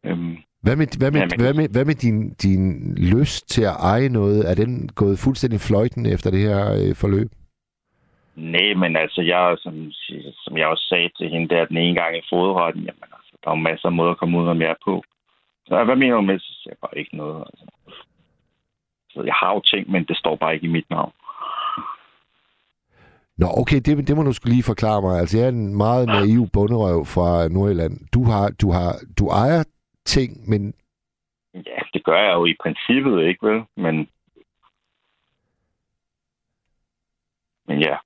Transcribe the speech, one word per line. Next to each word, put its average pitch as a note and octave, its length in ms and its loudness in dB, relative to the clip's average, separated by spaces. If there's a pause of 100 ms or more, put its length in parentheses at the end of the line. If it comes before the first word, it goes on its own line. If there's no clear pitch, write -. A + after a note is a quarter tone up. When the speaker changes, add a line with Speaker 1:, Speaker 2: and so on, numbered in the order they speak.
Speaker 1:
Øhm, E2+ 320 -6 (240)
Speaker 2:
Hvad B2 160 2
med, D3+ 220 -2
hvad C3 120 2
med, D3 100 2
Speaker 1:
ja, F#2 60 0
men F2 140 -2
Speaker 2:
hvad C3 140 2
med, D#3 140 0
hvad A#2+ 160 0
med D3 100 0
din, A2 400 0
din F#2+ 600 0
lyst F#2 540 2
til - 140 0
at F#2 180 0
eje A2 280 2
noget? G#2 420 2
Er F#2 40 4
den A#2 400 -2
gået G2 240 2
fuldstændig B2+ 420 0
fløjten A2 460 0
efter G2 240 0
det F#2+ 100 2
her, G2+ 200 2 (200)
øh, F#2+ 140 2
forløb? G#2 360 0 (1040)
Speaker 1:
Nej, E2+ 380 0
men F2 220 2
altså, D#2+ 260 -2
jeg, F2 360 4
som, D#2 340 -14 (520)
som - 120 -10
jeg D#2+ 100 2
også D#2+ 220 -2
sagde F2 300 0
til E2+ 120 -6
hende E2 240 -2
der, E2 100 2
den E2 120 -4
ene E2+ 240 2
gang E2 160 -4
i E2 140 -8
fodretten, F2+ 520 0
jamen - 260 -14 (100)
altså, - 140 -20 (120)
der D#2 60 -4
er D#2+ 60 0
jo D#2+ 40 -2
masser D#2+ 260 -2
af F2 60 2
måder E2+ 180 2
at F2 80 -4
komme F2 200 0
ud, E2+ 100 0
om E2 140 0
jeg E2 80 0
er - 140 -6
på. F#2 200 -4 (600)
Så A2+ 180 2
hvad B2+ 120 2
mener B2+ 200 2
du G#2+ 60 2
med, G2 160 0
så - 220 -14
siger - 140 -18
jeg - 80 -20
bare - 160 -10
ikke - 180 -12
noget, D2+ 340 -10
altså. - 160 -20 (1500)
Så - 80 -10
jeg - 120 -2
har F#2 200 0
jo G2+ 60 -2
ting, - 300 -2
men F#2 140 0
det - 120 -4
står D#2 200 -2
bare D#2+ 180 -2
ikke D#2+ 120 -6
i E2+ 40 -2
mit E2 200 -2
navn. D#2+ 220 -4 (2250)
Speaker 2:
Nå, F3+ 80 2 (100)
okay, B2+ 240 2
det, C#3+ 280 0
det D3 80 2
må D#3+ 60 2
du C#3 100 2
skulle A#2+ 220 0
lige B2 80 4 (100)
forklare G#2+ 300 0
mig. F#2 180 0
Altså, F2 180 0
jeg A#2 60 4
er C3 40 2
en G#2+ 280 -2
meget A#2+ 300 2
naiv G#2+ 460 2
bonderøv G2+ 540 2
fra F2 420 2
Nordjylland. F2+ 520 0 (140)
Du B2 100 4
har, G#2 260 2 (120)
du G2+ 80 2
har, F2 260 0 (220)
du G2+ 100 2
ejer D3+ 360 2 (400)
ting, B2 440 -2
men G#2 260 0 (800)
Speaker 1:
Ja, - 260 -12 (140)
det F2+ 100 -4
gør E2+ 220 4
jeg F#2 80 2
jo F2 120 2
i E2+ 160 0
princippet B2 600 0
ikke, F2+ 240 0
vel? G#2+ 160 0 (140)
Men... E2 320 -2 (3500)
Men C#2+ 120 -2
ja. D2 260 0